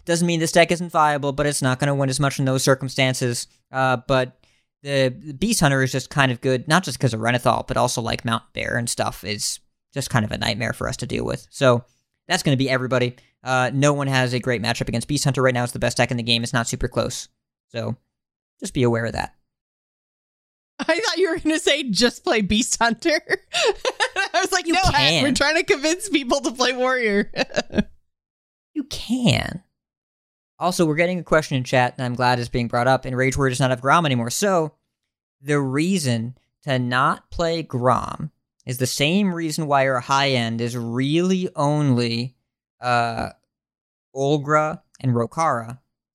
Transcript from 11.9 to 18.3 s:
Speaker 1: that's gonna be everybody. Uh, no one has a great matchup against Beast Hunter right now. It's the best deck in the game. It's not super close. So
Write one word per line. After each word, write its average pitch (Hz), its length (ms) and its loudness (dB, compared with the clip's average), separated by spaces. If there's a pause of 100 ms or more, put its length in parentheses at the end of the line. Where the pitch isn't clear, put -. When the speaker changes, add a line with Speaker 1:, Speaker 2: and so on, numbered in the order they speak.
Speaker 1:
that's - 140 -2
gonna 151 120 2
be 127 140 0
everybody. 127 480 0 (260)
Uh, 127 300 0
no 139 180 4
one 143 160 -2
has 127 240 0
a 123 80 -2
great 120 220 -2
matchup 117 260 -2
against 117 220 -4
Beast 143 160 0
Hunter 135 160 2
right 127 120 4
now. 120 120 0
It's 120 80 -6
the 123 60 -8
best 120 180 -2
deck 120 140 2
in 131 40 -2
the 117 80 -4
game. 117 200 2
It's 120 100 -8
not 120 160 0
super 127 180 -4
close. - 400 -4 (400)
So 113 300 -8 (640)